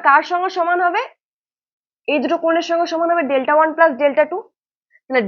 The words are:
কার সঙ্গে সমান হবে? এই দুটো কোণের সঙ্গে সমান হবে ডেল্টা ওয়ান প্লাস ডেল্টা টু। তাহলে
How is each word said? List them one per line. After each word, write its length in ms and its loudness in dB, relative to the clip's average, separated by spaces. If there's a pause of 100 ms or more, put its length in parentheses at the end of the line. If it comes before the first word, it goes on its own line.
কার 240 4
সঙ্গে 280 -4
সমান 280 0
হবে? 160 -2 (1080)
এই 140 0
দুটো 220 0
কোণের 240 0
সঙ্গে 240 0
সমান 200 -2
হবে 180 0
ডেল্টা 260 0
ওয়ান 200 4
প্লাস 140 4 (100)
ডেল্টা 300 2
টু। 80 -6 (640)
তাহলে 240 0